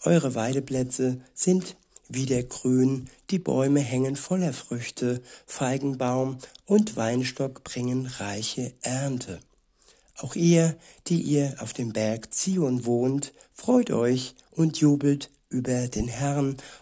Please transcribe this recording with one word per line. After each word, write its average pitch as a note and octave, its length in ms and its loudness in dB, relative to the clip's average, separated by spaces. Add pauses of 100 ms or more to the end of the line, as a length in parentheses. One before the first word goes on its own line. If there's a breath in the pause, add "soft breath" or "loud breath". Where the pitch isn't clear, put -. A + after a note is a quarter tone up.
eure D3+ 300 4
Weideplätze B2+ 880 -2 (120 loud breath)
sind - 440 2 (320)
wieder B2+ 340 0
grün, B2+ 680 2 (220 loud breath)
die G3 80 0
Bäume C#3 420 2
hängen C3 360 -2
voller F3+ 360 -2
Früchte, B2 680 -4 (240 loud breath)
Feigenbaum C3 920 -2 (280 loud breath)
und G#3+ 300 4
Weinstock B2+ 680 -2
bringen B2+ 420 -4
reiche A2 760 -6
Ernte. B2+ 580 -4 (800 soft breath)
Auch - 160 -10
ihr, E3 420 4 (300 loud breath)
die E3+ 140 2
ihr C#3+ 400 0
auf A#2 120 -8
dem A#2 200 -6
Berg A2 400 -2
Zion C#3 520 0
wohnt, B2+ 480 0 (220 loud breath)
freut B3 360 2
euch B2 440 0 (160)
und D#3+ 280 0
jubelt C#3+ 520 4 (180)
über B2 400 -2
den A2+ 200 -2
Herrn, C#3 480 -2 (260 loud breath)